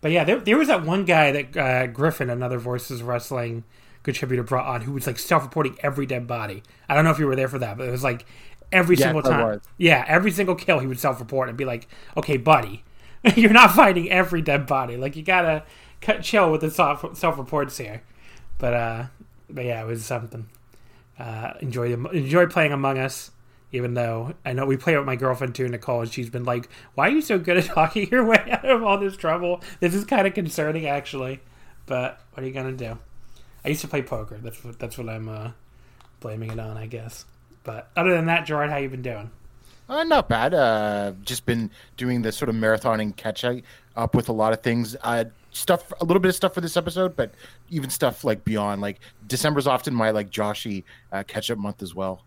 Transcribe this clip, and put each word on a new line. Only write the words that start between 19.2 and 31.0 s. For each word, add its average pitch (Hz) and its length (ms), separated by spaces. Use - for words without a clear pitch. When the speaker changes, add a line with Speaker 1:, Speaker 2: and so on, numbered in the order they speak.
Speaker 1:
but 127 160
yeah, 117 160
it 110 40
was 113 200
something. 117 420
Uh, 113 420
enjoy, 120 320
enjoy 147 540
playing 160 260
Among 139 240
Us. 131 360
Even 123 220
though 117 400
I 131 80
know 135 140
we 135 100
play 156 200
with 143 100
my 131 100
girlfriend 127 380
too, 127 120
Nicole, 120 360
and 117 100
she's 120 160
been 123 160
like, 123 240
"Why 143 140
are - 20
you 302 120
so 220 160
good 175 180
at 175 80
<laughs> - 100
talking 165 360
your 247 140
way 220 260
out 240 140
of 262 180
all 202 160
this 196 180
trouble? 175 460
This 175 140
is 202 100
kinda 196 260
concerning, 160 560
actually." 139 540